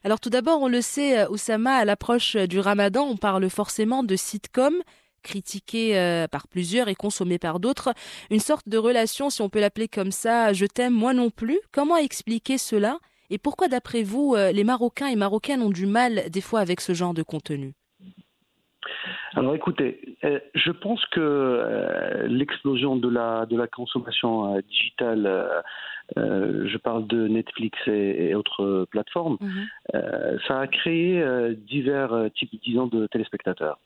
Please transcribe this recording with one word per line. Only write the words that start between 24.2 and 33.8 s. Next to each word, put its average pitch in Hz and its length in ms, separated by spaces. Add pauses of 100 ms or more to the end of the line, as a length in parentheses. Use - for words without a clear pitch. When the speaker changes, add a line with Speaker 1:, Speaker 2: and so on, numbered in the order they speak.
Speaker 2:
euh, 98 80
digitale, 110 640
euh, 90 340 (580)
euh, 104 480
je 101 100
parle 113 300
de 113 220
Netflix 110 580
et, 98 440
et 80 40
autres 98 560
plateformes, 135 500
Speaker 1:
Mhm. 196 280 (260)
Speaker 2:
euh, - 440 (100)
ça 135 100
a 139 80
créé, 170 560
euh, 123 320
divers, 131 580
euh, 113 180
types, - 200 (140)
disons, 123 240
de 110 180
téléspectateurs. 92 800